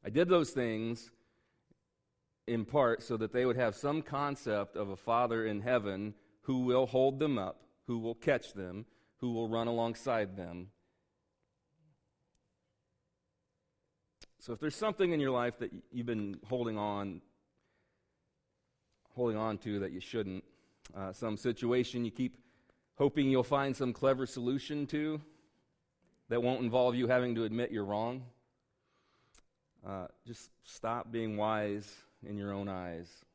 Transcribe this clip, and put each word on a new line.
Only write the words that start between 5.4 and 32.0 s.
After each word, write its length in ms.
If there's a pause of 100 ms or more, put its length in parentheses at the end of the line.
in 160
heaven 520 (300)
who 160
will 260
hold 340
them 180
up, 260 (240)
who 100
will 160
catch 400
them, 320 (320)
who 160
will 160
run 180
alongside 720
them. 300 (3750)
So 140
if 60
there's 160
something 360
in 80
your 120
life 260
that 160
y-, 80 (100)
you've 140
been 420
holding 300
on, 440 (1900)
holding 220
on 200
to 220
that 120
you 80
shouldn't, 440 (520)
uh, 180
some 220
situation 680
you 60
keep 260 (560)
hoping 380
you'll 120
find 320
some 160
clever 360
solution 580
to 340 (1120)
that 140
won't 180
involve 320
you 140
having 260
to 100
admit 280
you're 140
wrong, 380 (1600)
uh, 220 (200)
just 240 (120)
stop 480
being 260
wise 540 (360)